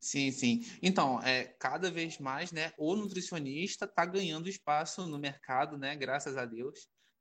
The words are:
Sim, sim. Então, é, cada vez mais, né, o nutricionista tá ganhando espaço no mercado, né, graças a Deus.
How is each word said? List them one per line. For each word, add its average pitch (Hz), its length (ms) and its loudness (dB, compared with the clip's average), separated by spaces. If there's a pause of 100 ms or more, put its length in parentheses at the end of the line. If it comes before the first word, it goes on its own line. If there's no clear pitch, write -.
Sim, 139 320 0
sim. 117 340 4 (160)
Então, 151 400 4
é, 127 220 4
cada 160 440 -2
vez 165 300 -4
mais, 143 320 -4
né, 160 260 -4
o 160 200 2
nutricionista 180 880 -2
tá 175 180 4
ganhando 175 440 0
espaço 160 580 0
no 151 120 -4
mercado, 143 600 -2
né, 139 160 -2
graças 135 420 -2
a 127 80 0
Deus. 120 460 -8 (300)